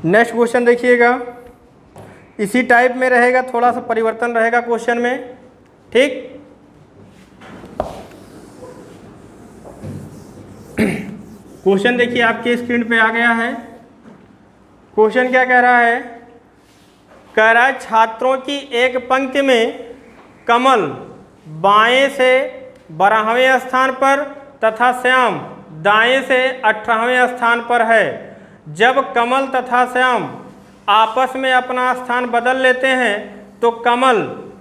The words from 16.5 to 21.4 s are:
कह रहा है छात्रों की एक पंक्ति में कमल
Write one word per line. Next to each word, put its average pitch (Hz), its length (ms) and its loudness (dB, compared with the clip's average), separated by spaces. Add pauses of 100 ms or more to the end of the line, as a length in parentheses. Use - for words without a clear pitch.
कह 220 160 4
रहा 233 140 4
है 262 140 -2
छात्रों 226 600 0
की 277 360 -8
एक 247 340 -2
पंक्ति 269 320 0
में 262 540 0 (520)
कमल 233 480 2 (680)